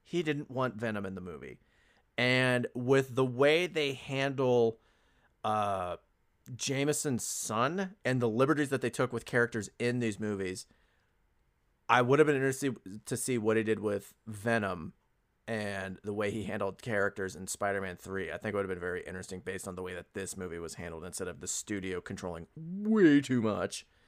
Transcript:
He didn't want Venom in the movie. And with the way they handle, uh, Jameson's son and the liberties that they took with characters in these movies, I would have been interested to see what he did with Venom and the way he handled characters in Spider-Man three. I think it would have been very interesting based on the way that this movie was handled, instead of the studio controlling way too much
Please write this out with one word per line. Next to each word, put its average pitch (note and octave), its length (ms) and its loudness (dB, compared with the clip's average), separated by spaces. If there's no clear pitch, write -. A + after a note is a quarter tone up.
He E3+ 200 -2
didn't D3+ 260 -4
want B2+ 260 -2
Venom G#2+ 300 -4
in F#2+ 80 -8
the F#2 80 -8
movie. D2+ 380 -12
And B2 560 2
with C3 420 4
the C3 100 4
way D3 420 4
they D3 260 -2
handle, C3 840 2
uh, G2+ 540 0
Jameson's C#3 680 0
son D#3+ 800 -2
and B2+ 180 2
the A#2+ 80 4
liberties C#3 400 2
that C3+ 120 0
they - 80 0
took B2+ 240 -2
with A#2 120 -6
characters A#2 440 0
in A#2+ 200 0
these G#2+ 200 0
movies, G2 460 -4
I A#2+ 140 8
would B2+ 180 6
have D#3 80 8
been D3 80 4
interested C3+ 400 0
to B2+ 120 -4
see B2 200 -2
what A2 200 2
he A2+ 60 4
did G#2+ 160 0
with G2+ 340 -4
Venom G2+ 640 -2
and G2+ 560 -6
the G#2 100 -6
way G#2 180 -2
he G#2+ 120 -4
handled G2 380 -6
characters G2+ 540 -2
in F2+ 120 -12
Spider-Man G2 500 -4
three. F#2+ 340 -6
I E2 60 -6
think G#2+ 160 -6
it - 20 -2
would G2+ 80 0
have F#2+ 60 -4
been F2+ 100 -4
very F2+ 240 -4
interesting F#2 400 -10
based G2+ 240 -8
on F#2 80 -8
the F2+ 60 -8
way F2+ 120 -8
that F2+ 200 -12
this F#2 240 -8
movie F2 220 -8
was E2 160 -8
handled, E2+ 280 -10
instead F2+ 240 -8
of D2+ 140 -10
the F#2 60 -10
studio F#2 520 -4
controlling F2 560 -8
way F3+ 640 6
too B2+ 220 2
much G2+ 440 -2